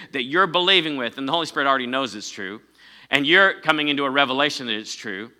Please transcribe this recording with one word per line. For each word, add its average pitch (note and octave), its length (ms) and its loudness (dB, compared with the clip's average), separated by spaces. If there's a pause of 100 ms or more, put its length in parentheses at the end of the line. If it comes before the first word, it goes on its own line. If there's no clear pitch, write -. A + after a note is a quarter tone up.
(140)
that C3+ 100 -2
you're E3 240 2
believing E3+ 480 4
with, A#2+ 220 -4
and C3+ 100 -6
the C#3 60 -2
Holy E3 140 0
Spirit C#3+ 200 -2
already C3 200 2
knows B2+ 280 -4
it's G#2 140 -12
true, G2+ 320 -12 (480)
and C#3 180 2
you're F#3+ 320 6
coming D3+ 300 0
into C#3+ 160 0
a C3+ 40 0
revelation C3+ 580 0
that A2 80 -2
it's G#2+ 200 -8
true, G#2+ 440 -10